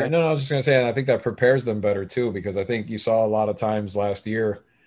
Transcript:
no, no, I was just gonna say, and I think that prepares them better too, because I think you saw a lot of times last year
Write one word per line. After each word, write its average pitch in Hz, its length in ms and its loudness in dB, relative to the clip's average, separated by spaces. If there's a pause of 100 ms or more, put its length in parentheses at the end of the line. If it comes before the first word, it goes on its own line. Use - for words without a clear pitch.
no, 165 140 2
no, 160 60 2
I 160 40 2
was 147 80 0
just 135 120 -4
gonna 135 120 0
say, 139 140 4
and 123 100 4
I 120 40 0
think 131 160 -2
that 117 160 2
prepares 123 400 2
them 107 160 -2
better 98 240 0
too, 117 280 -2
because 95 260 -6
I 98 80 -2
think 113 240 -4
you 110 80 -6
saw 113 280 2
a - 20 2
lot 107 200 2
of 104 80 -2
times 104 400 -2
last 101 320 -2
year 110 360 -2 (240)